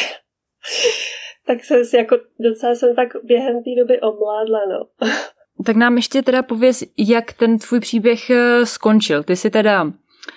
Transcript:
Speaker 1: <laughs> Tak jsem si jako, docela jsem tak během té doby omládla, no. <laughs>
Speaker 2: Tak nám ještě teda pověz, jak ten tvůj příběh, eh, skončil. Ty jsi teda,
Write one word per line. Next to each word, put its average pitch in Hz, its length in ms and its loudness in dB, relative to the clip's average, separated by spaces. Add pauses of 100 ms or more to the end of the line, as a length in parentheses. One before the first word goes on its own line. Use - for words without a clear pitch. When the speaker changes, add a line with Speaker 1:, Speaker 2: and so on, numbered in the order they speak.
Speaker 1:
<laughs> - 40 -2 (1400)
Tak 240 160 -2
jsem 247 220 2
si 240 120 2
jako, 226 200 2 (220)
docela 233 360 0
jsem 240 200 2
tak 247 120 0 (160)
během 240 400 0
té 254 60 -8 (120)
doby 247 200 2
omládla, 214 580 -2 (100)
no. - 380 -6
<laughs> - 580 -8
Speaker 2:
Tak 220 100 0
nám 240 220 4
ještě 254 240 -2
teda 254 220 0
pověz, 240 400 0 (140)
jak 226 360 0
ten 226 260 2
tvůj 240 200 -4
příběh, 226 500 -2
eh, 240 360 2
skončil. 214 580 2
Ty 180 120 -2
jsi 208 140 -2
teda, 208 380 2 (500)